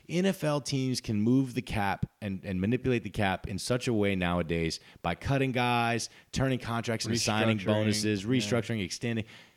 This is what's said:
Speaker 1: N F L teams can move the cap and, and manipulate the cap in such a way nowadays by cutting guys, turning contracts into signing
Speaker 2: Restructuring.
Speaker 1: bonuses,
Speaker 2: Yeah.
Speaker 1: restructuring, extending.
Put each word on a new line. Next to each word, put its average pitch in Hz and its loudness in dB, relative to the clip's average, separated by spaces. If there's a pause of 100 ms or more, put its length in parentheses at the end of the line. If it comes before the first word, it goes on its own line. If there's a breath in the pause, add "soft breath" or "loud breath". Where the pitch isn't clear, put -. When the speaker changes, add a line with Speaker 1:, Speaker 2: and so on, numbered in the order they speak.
Speaker 1:
N 175 0
F 190 0
L 147 0
teams 131 -2
can 107 -2
move 123 4
the 123 -4
cap 98 -2 (160)
and, 98 -4
and 95 -2
manipulate 120 2
the 101 -8
cap 95 0
in 95 -6
such - -2
a 123 2
way 101 2
nowadays 85 0 (240 loud breath)
by 85 0
cutting 135 0
guys, 120 0 (220 loud breath)
turning 135 0
contracts 117 -2
into 113 0
signing 110 2
Speaker 2:
Restructuring. 92 -6
Speaker 1:
bonuses, 107 2
Speaker 2:
Yeah. 104 -4
Speaker 1:
restructuring, 117 0
extending. 113 -4 (320 loud breath)